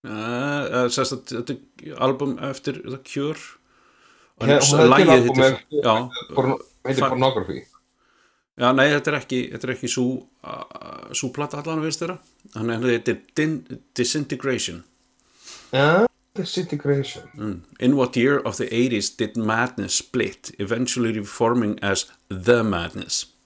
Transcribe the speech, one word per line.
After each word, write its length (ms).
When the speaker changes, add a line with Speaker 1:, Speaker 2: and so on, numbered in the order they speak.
Speaker 1:
Uh, 80
uh, 760
sérst 280
að 140
þetta 260
er 200
album 400
eftir 420
The 180
Cure. 400
Og 80
Speaker 2:
He-, 100
Speaker 1:
s-, 140
Speaker 2:
hún 80
heitir 100
Speaker 1:
lagið 200
Speaker 2:
album 240
Speaker 1:
heitir, 340
Speaker 2:
er 80
Speaker 1:
já, 160
Speaker 2:
Porno-, 300
heitir 260
Speaker 1:
fa- 40
Speaker 2:
Pornography. 520
Speaker 1:
Já, 140
nei, 160
þetta 240
er 80
ekki, 260
þetta 220
er 60
ekki 160
sú, 140
uh, 720
sú 200
plata 280
allan 200
að 60
virðist 180
þeirra. 140
Þannig 280
að 120
þetta 260
er 80
Din-, 440
Disintegration. 920
Speaker 2:
Ja, 200
Disintegration. 1000
Speaker 1:
Mm. 300
In 180
what 220
year 220
of 180
the 100
eighties 420
did 280
Madness 580
split, 600
eventually 580
reforming 680
as 260
The 360
Madness? 600